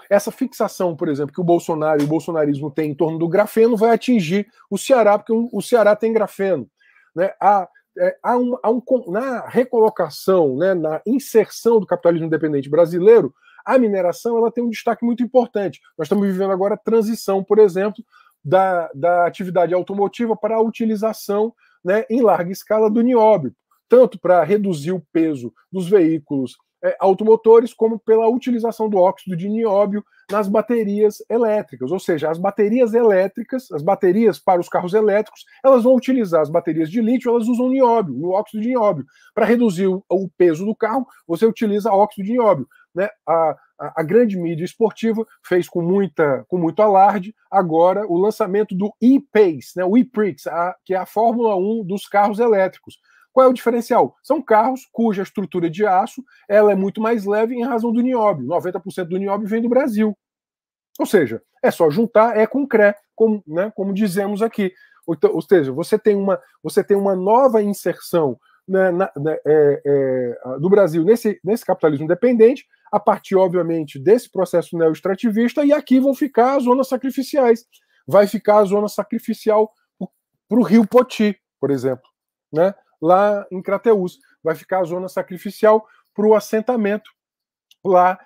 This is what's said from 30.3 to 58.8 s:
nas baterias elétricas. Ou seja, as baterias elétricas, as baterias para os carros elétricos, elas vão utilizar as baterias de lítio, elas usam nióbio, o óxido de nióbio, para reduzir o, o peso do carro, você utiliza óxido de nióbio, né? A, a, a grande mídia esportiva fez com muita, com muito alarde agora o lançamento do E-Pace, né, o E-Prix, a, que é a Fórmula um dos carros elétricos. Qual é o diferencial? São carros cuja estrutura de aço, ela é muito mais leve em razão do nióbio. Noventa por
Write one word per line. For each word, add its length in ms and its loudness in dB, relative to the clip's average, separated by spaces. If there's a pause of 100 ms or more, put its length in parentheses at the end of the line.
nas 160 -2
baterias 680 0 (120)
elétricas. 600 -2
Ou 80 -4
seja, 320 -4
as 60 -6
baterias 560 0
elétricas, 800 0
as 80 -8
baterias 580 2
para 220 0
os 80 -8
carros 240 -4
elétricos, 500 0 (180)
elas 220 4
vão 100 4
utilizar 460 0
as 100 0
baterias 400 -2
de 120 -4
lítio, 300 0
elas 180 0
usam 180 0
nióbio, 480 2
o 160 -6
óxido 320 -4
de 60 -4
nióbio, 360 -2 (300)
para 100 2
reduzir 420 0
o, 200 -4
o 300 -4
peso 280 2
do 80 -4
carro, 320 -4 (220)
você 180 -2
utiliza 460 -2
óxido 340 0
de 60 -6
nióbio, 340 0 (300)
né? 140 -4 (180)
A, 300 0 (200)
a, 200 -14
a 60 -4
grande 340 2
mídia 260 -6
esportiva 600 -4 (180)
fez 240 -2
com 140 -6
muita, 640 -2
com 100 -6
muito 240 -2
alarde 540 2 (160)
agora 560 2
o 100 -2
lançamento 560 -2
do 280 -4
E-Pace, 760 2
né, 80 -4
o 140 2
E-Prix, 500 -2
a, 280 -6 (100)
que 80 -6
é 40 -2
a 80 -6
Fórmula 520 -2
um 260 -4
dos 240 -10
carros 320 0
elétricos. 580 -2 (340)
Qual 140 4
é 40 6
o 40 0
diferencial? 680 -2
São 180 -4
carros 500 0
cuja 300 -2
estrutura 480 -6
de 160 -4
aço, 380 -2 (260)
ela 220 4
é 40 2
muito 240 -4
mais 260 -2
leve 280 -2
em 100 -6
razão 300 -4
do 80 0
nióbio. 440 0
Noventa 340 -4
por 120 -14